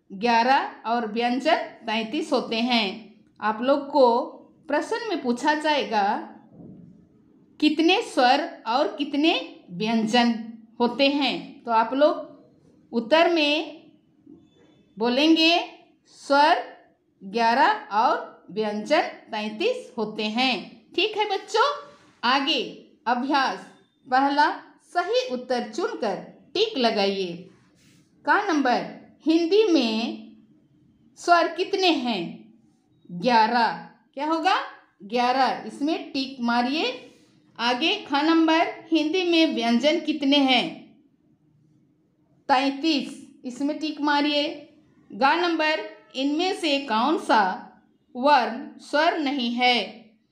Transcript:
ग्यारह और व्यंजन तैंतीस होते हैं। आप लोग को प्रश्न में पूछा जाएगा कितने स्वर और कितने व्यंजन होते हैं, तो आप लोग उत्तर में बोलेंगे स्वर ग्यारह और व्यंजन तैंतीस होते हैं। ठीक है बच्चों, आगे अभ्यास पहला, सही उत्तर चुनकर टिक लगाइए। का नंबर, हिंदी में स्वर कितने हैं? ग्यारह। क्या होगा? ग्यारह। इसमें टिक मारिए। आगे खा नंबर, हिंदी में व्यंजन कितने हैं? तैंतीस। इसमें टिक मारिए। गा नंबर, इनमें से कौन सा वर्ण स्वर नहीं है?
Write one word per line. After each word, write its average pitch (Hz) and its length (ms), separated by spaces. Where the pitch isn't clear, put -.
ग्यारह 233 800
और 214 200
व्यंजन 247 460
तैंतीस 226 480
होते 226 280
हैं। 233 540
आप 214 220
लोग 277 300
को 247 300
प्रश्न 427 400
में 339 140
पूछा 254 320
जाएगा 226 520
कितने 330 440
स्वर 277 460
और 254 300
कितने 294 360
व्यंजन 226 640
होते 240 300
हैं, 254 540
तो 233 80
आप 226 220
लोग - 1000
उत्तर 311 400
में 302 480
बोलेंगे 320 600
स्वर 302 440
ग्यारह 226 500
और 277 580
व्यंजन 214 500
तैंतीस 220 680
होते 214 320
हैं। 247 240
ठीक 415 220
है 427 120
बच्चों, 427 360
आगे 269 380
अभ्यास 247 580
पहला, 277 420
सही 381 400
उत्तर 233 380
चुनकर 247 440
टिक 427 240
लगाइए। 196 560
का 320 180
नंबर, 262 420
हिंदी 339 380
में 254 680
स्वर 339 360
कितने 381 340
हैं? 240 340
ग्यारह। 220 640
क्या 277 120
होगा? 330 300
ग्यारह। 240 640
इसमें 302 440
टिक 269 300
मारिए। 262 600
आगे 254 440
खा 277 200
नंबर, 320 460
हिंदी 320 320
में 320 320
व्यंजन 233 440
कितने 294 380
हैं? 262 260
तैंतीस। 277 720
इसमें 277 340
टिक 302 220
मारिए। 294 460
गा 262 240
नंबर, 320 440
इनमें 294 400
से 285 260
कौन 269 380
सा 233 220
वर्ण 254 640
स्वर 320 380
नहीं 269 320
है? 240 520